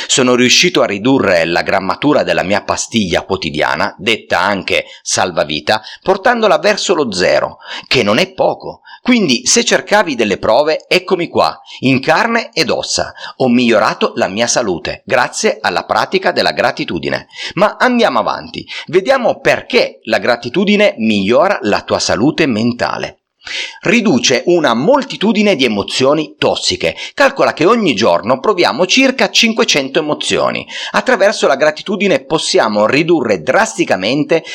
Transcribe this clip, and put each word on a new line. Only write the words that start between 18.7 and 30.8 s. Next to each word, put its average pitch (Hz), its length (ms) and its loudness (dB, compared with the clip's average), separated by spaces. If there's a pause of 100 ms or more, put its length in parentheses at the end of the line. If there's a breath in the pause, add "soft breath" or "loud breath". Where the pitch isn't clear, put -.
vediamo 226 540 0
perché 151 640 0
la 107 140 0
gratitudine 170 800 0
migliora 113 640 2
la 92 220 0
tua 98 160 -2
salute 120 480 0
mentale. 113 720 -2 (640 loud breath)
Riduce 185 640 2
una 160 260 2
moltitudine 202 840 2
di 127 120 0
emozioni 131 720 0
tossiche. - 580 -2 (160 loud breath)
Calcola 165 400 2
che 151 140 0
ogni 208 280 2
giorno 95 460 0
proviamo 170 460 0
circa 254 420 2
cinquecento 190 680 0
emozioni. 85 680 -2 (260 loud breath)